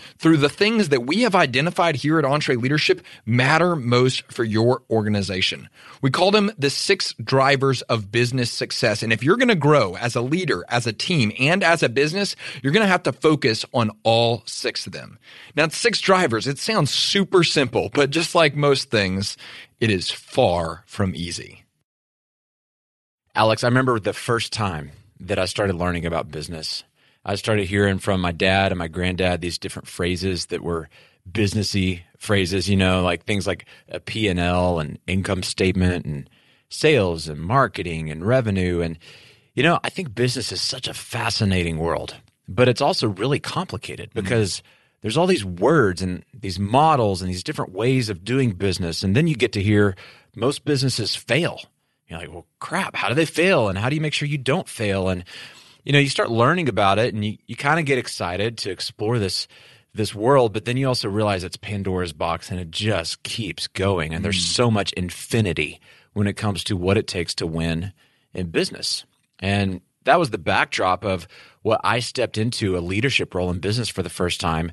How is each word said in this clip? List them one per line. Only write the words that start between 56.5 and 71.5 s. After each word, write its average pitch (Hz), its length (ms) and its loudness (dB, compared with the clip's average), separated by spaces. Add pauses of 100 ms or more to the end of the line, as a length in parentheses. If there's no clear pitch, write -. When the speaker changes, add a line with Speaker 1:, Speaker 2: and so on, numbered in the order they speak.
Speaker 2:
about 98 300 2
it 110 160 0
and 107 100 -4
you, 107 120 -6 (100)
you 120 80 -12
kinda 151 300 0
get 139 140 0
excited 104 600 -6
to 101 120 -8
explore 107 500 -4
this, 92 260 -2 (480)
this 101 220 -4
world, 120 360 4
but 104 120 -6
then 123 120 -2
you 135 120 0
also 123 200 -2
realize 101 360 0
it's 87 140 -10
Pandora's 92 560 -4
box 82 360 -4
and 92 80 -6
it 87 140 -10
just 101 500 -4
keeps - 460 -8
going. 90 460 0
And 85 100 -6
there's 98 200 -2
Speaker 1:
Mm. - 100 -2
Speaker 2:
so 123 160 4
much 104 240 0
infinity 87 840 -2 (340)
when 101 120 0
it 101 100 -2
comes 101 280 -4
to 104 120 -4
what 92 220 2
it 104 80 -2
takes 87 300 -6
to 92 100 -4
win 82 460 -2 (420)
in 92 160 -6
business. - 540 -4 (340)
And 98 420 0 (240)
that 143 140 6
was 156 120 0
the 107 80 -6
backdrop 95 640 0
of 95 240 -4 (320)